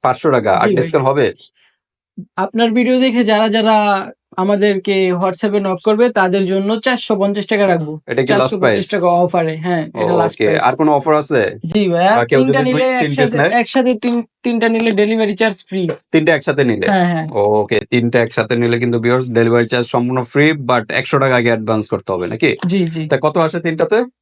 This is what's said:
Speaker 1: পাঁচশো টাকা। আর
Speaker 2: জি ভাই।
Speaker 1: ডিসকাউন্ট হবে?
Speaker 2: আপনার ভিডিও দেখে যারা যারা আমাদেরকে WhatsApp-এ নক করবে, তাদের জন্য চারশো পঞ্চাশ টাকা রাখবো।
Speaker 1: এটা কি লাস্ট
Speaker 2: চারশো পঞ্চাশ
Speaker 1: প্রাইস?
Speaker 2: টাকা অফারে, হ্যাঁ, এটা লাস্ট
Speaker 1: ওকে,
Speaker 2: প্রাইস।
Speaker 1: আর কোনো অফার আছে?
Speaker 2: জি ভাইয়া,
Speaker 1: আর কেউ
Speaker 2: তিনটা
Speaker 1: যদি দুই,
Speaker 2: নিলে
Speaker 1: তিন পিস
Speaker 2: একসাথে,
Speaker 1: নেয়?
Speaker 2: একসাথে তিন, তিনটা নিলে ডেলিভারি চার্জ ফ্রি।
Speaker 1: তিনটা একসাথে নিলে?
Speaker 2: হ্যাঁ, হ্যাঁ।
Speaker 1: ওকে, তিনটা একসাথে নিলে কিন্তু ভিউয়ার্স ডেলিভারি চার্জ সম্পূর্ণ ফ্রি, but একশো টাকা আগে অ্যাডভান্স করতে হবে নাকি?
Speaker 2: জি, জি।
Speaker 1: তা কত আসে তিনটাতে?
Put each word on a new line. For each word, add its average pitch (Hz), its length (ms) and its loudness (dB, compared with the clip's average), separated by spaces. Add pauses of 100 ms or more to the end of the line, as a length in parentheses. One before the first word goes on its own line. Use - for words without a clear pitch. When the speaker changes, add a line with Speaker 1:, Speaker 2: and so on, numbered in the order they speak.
Speaker 1:
পাঁচশো 139 280 0
টাকা। 107 220 2
আর 214 160 2
Speaker 2:
জি 196 60 2
ভাই। - 80 2
Speaker 1:
ডিসকাউন্ট 143 260 0
হবে? 139 180 2 (1080)
Speaker 2:
আপনার 226 340 0
ভিডিও 254 300 2
দেখে 247 240 2
যারা 214 240 2
যারা 214 280 2 (600)
আমাদেরকে 190 760 0
WhatsApp-এ 196 480 -2
নক 190 240 -2
করবে, 220 240 2
তাদের 190 380 0
জন্য 196 340 -2
চারশো 233 360 -2
পঞ্চাশ 202 300 -2
টাকা 202 200 0
রাখবো। 165 260 0 (140)
Speaker 1:
এটা 131 160 -2
কি 127 60 0
লাস্ট - 0 -
Speaker 2:
চারশো 214 280 2
পঞ্চাশ 180 40 -6
Speaker 1:
প্রাইস? 117 300 0
Speaker 2:
টাকা 180 160 0
অফারে, 175 500 0
হ্যাঁ, 165 300 -4
এটা - 260 -4
লাস্ট - 240 0
Speaker 1:
ওকে, 113 80 0
Speaker 2:
প্রাইস। 104 180 0
Speaker 1:
আর 127 140 2
কোনো 151 160 2
অফার 147 240 2
আছে? 147 240 0 (240)
Speaker 2:
জি 190 240 0
ভাইয়া, 175 240 2
Speaker 1:
আর 233 140 2
কেউ - 120 2
Speaker 2:
তিনটা 262 220 2
Speaker 1:
যদি 254 120 0
দুই, - 0 -
Speaker 2:
নিলে 254 280 0
Speaker 1:
তিন - 80 0
পিস 143 100 -2
Speaker 2:
একসাথে, - 200 0
Speaker 1:
নেয়? 196 220 2
Speaker 2:
একসাথে 254 340 0
তিন, 240 200 -2 (280)
তিনটা 233 260 0
নিলে 226 240 0
ডেলিভারি 208 420 0
চার্জ 214 220 -2 (120)
ফ্রি। 190 140 -4 (300)
Speaker 1:
তিনটা 165 220 4
একসাথে 143 300 -2
নিলে? 101 220 0
Speaker 2:
হ্যাঁ, 190 180 2
হ্যাঁ। 165 280 -2
Speaker 1:
ওকে, 107 460 0 (120)
তিনটা 120 300 0
একসাথে 117 360 -2
নিলে 120 220 0
কিন্তু 120 200 -2
ভিউয়ার্স 123 320 0
ডেলিভারি 117 360 2
চার্জ 120 200 -2
সম্পূর্ণ 123 360 -2
ফ্রি, 143 300 0
but 123 400 -2
একশো 135 260 -2
টাকা 135 180 2
আগে 120 120 2
অ্যাডভান্স 110 400 -2
করতে 98 240 -6
হবে 90 140 -4
নাকি? 117 240 0 (160)
Speaker 2:
জি, 180 200 0
জি। 160 220 -8
Speaker 1:
তা 147 140 2
কত 156 160 0
আসে 165 220 -2
তিনটাতে? 165 380 0 (240)